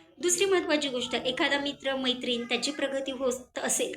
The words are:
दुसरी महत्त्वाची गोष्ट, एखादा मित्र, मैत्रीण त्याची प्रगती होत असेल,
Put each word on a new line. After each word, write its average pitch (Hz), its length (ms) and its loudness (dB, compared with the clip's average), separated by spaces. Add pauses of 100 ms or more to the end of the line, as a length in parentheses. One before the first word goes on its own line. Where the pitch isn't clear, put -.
(180)
दुसरी 349 280 2
महत्त्वाची 311 440 4
गोष्ट, 247 260 -2
एखादा 254 440 2
मित्र, 277 360 -2
मैत्रीण 247 500 0
त्याची 240 260 0
प्रगती 269 400 -2
होत 254 480 -4
असेल, 247 380 0